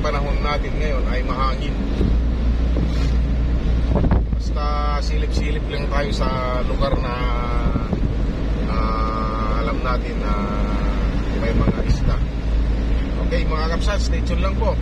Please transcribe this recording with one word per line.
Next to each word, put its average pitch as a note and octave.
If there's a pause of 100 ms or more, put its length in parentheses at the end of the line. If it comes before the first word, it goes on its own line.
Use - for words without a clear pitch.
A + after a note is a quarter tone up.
panahon -
natin D3
ngayon -
ay -
mahangin. - (2500)
Basta D3
silip-silip D3+
lang C#3
tayo C#3
sa B2+
lugar C#3
na, B2 (1500)
ah, -
alam -
natin B2+
na - (1040)
may D3
mga -
isda. - (1040)
Okay, -
mga - (140)
kabsat, G3+
stay D#3+
tuned -
lang F#3
po. -